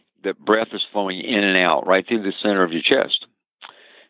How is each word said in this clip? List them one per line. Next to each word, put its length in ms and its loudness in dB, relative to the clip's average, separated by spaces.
that 140 -6
breath 340 0
is 180 -8
flowing 300 -4
in 240 -2
and 120 2
out 300 2
right 200 2
through 160 -2
the 100 -4
center 220 2
of 80 -2
your 100 -4
chest, 440 0